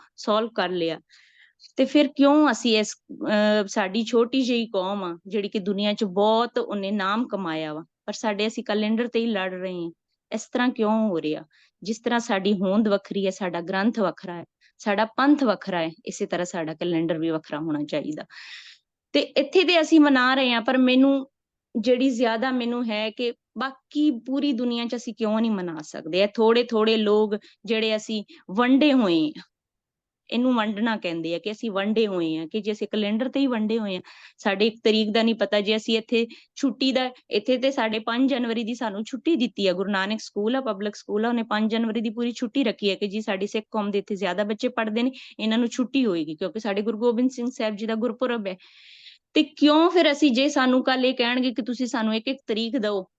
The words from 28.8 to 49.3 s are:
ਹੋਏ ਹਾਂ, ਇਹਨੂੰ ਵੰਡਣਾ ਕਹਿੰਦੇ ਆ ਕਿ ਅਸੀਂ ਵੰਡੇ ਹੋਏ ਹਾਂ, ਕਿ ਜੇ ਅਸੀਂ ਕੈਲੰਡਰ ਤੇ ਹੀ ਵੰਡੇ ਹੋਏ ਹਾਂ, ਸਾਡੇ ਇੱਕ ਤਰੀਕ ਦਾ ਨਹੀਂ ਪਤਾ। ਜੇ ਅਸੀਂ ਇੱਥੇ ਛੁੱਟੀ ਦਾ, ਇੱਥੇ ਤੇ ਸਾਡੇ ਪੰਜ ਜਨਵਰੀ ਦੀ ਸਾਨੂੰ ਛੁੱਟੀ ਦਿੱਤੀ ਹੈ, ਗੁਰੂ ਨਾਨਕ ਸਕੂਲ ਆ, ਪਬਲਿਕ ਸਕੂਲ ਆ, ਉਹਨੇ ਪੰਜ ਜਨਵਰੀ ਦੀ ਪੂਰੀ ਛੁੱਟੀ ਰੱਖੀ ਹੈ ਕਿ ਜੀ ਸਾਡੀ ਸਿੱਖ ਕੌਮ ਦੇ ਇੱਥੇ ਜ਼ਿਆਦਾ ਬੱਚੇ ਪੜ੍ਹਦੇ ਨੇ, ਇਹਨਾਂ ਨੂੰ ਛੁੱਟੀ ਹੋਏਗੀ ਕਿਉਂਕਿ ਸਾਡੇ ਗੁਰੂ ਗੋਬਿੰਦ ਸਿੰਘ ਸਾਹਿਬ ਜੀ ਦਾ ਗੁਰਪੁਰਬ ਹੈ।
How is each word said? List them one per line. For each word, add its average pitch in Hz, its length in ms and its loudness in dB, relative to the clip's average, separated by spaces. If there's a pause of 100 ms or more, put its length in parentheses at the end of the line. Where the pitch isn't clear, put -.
ਹੋਏ 170 360 4
ਹਾਂ, - 140 -10 (880)
ਇਹਨੂੰ 247 240 2
ਵੰਡਣਾ 214 420 0
ਕਹਿੰਦੇ 165 380 -4
ਆ 170 40 -4
ਕਿ 208 140 -6
ਅਸੀਂ 226 180 -6
ਵੰਡੇ 208 360 0
ਹੋਏ 170 300 -2
ਹਾਂ, 160 100 -6
ਕਿ 214 140 -6
ਜੇ 208 120 -4
ਅਸੀਂ 208 140 -4
ਕੈਲੰਡਰ 214 420 -2
ਤੇ 269 120 -2
ਹੀ 277 60 2
ਵੰਡੇ 226 320 0
ਹੋਏ 202 160 -4
ਹਾਂ, 180 80 -8 (360)
ਸਾਡੇ 202 280 2
ਇੱਕ 226 180 -2
ਤਰੀਕ 214 260 4
ਦਾ 226 120 2
ਨਹੀਂ 226 120 2
ਪਤਾ। 208 260 0
ਜੇ 214 160 0
ਅਸੀਂ 220 220 -2
ਇੱਥੇ 233 280 0 (280)
ਛੁੱਟੀ 262 380 0
ਦਾ, 254 180 0 (200)
ਇੱਥੇ 247 280 0
ਤੇ 262 120 2
ਸਾਡੇ 220 280 -2
ਪੰਜ 240 320 0
ਜਨਵਰੀ 240 340 -2
ਦੀ 233 100 -4
ਸਾਨੂੰ 220 300 -6
ਛੁੱਟੀ 285 320 0
ਦਿੱਤੀ 202 320 0
ਹੈ, 180 40 2
ਗੁਰੂ 185 180 -2
ਨਾਨਕ 202 300 -2
ਸਕੂਲ 214 360 -2
ਆ, 269 40 0
ਪਬਲਿਕ 208 340 -6
ਸਕੂਲ 208 300 -4
ਆ, 240 40 0
ਉਹਨੇ 240 140 0
ਪੰਜ 214 300 -2
ਜਨਵਰੀ 226 280 -2
ਦੀ 226 100 -4
ਪੂਰੀ 240 220 -4
ਛੁੱਟੀ 254 320 -2
ਰੱਖੀ 202 260 -2
ਹੈ 185 40 -2
ਕਿ 208 120 -4
ਜੀ 202 140 -4
ਸਾਡੀ 202 260 -4
ਸਿੱਖ 220 240 -6
ਕੌਮ 208 200 -2
ਦੇ 202 80 0
ਇੱਥੇ 196 180 -4
ਜ਼ਿਆਦਾ 185 280 -2
ਬੱਚੇ 220 240 -4
ਪੜ੍ਹਦੇ 226 340 -2
ਨੇ, 254 100 0 (280)
ਇਹਨਾਂ 220 180 0
ਨੂੰ 233 100 0
ਛੁੱਟੀ 254 380 0
ਹੋਏਗੀ 165 280 -2
ਕਿਉਂਕਿ 190 260 -6
ਸਾਡੇ 208 220 -2
ਗੁਰੂ 220 160 -4
ਗੋਬਿੰਦ 240 320 2
ਸਿੰਘ 240 200 -6
ਸਾਹਿਬ 220 260 -4
ਜੀ 220 100 -6
ਦਾ 220 80 -2
ਗੁਰਪੁਰਬ 233 520 -4
ਹੈ। 185 100 -6 (800)